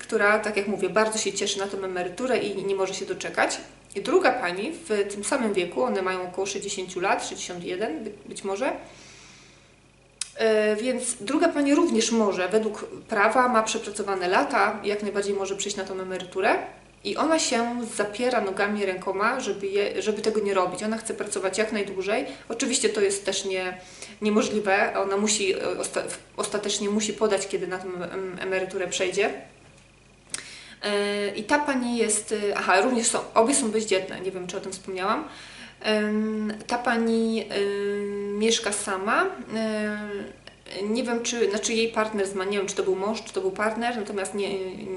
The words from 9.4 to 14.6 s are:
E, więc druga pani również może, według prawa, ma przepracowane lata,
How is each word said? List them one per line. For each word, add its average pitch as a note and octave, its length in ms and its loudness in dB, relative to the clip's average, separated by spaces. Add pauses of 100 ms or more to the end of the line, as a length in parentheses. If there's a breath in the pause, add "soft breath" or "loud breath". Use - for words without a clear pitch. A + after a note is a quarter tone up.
E, G#3+ 400 4
więc B3 440 -2
druga C#4+ 280 4
pani C#4+ 260 4
również A3+ 380 4
może, F#3+ 360 4
według G#3+ 360 0
prawa, A3+ 640 2
ma A3+ 140 6
przepracowane G3 680 -2
lata, G#3+ 560 4